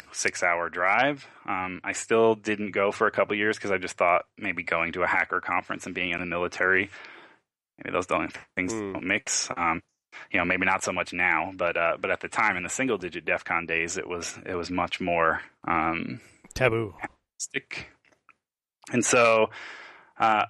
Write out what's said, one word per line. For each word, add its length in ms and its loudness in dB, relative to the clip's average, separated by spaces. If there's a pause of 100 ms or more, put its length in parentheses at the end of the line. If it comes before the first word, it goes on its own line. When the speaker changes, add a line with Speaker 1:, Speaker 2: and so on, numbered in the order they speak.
(120)
Speaker 1:
six-hour 580 -2
drive. 580 0 (200)
Um, 360 -4
I 80 -6
still 420 4
didn't 380 -4
go 200 2
for 140 0
a 60 4
couple 260 2
years 220 2
'cause 100 -4
I 80 2
just 180 -6
thought 300 4 (140)
maybe 240 -6
going 300 -2
to 100 0
a 40 2
hacker 320 0
conference 460 -4
and 80 -10
being 160 -2
in 100 -4
the 60 -6
military, 640 2 (880)
maybe 160 -10
those 140 0
don't, 280 -2 (200)
things 180 -4
Speaker 2:
Mm. 200 -6
Speaker 1:
don't 120 -8
mix. 500 -2
Um, 280 0 (480)
you 80 2
know, 60 2
maybe 200 0
not 180 2
so 80 -2
much 220 -4
now, 420 2
but, 220 0
uh, 220 2
but 100 -4
at 100 0
the 80 -10
time 300 0
in 60 -6
the 60 -6
single-digit 540 -4
def 220 -2
con 220 -2
days, 300 -2
it 100 -6
was, 300 -8 (100)
it 80 -4
was 160 -4
much 280 -2
more, 420 2 (260)
um, 520 0 (360)
Speaker 3:
Taboo. 400 2 (420)
Speaker 1:
stick. 500 -10 (1040)
And 140 0
so, 460 6 (680)
uh, 300 4